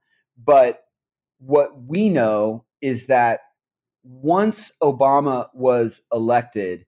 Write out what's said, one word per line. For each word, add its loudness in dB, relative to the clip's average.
But 2
what -2
we -2
know -2
is -6
that 2
once -4
Obama 0
was -2
elected, -4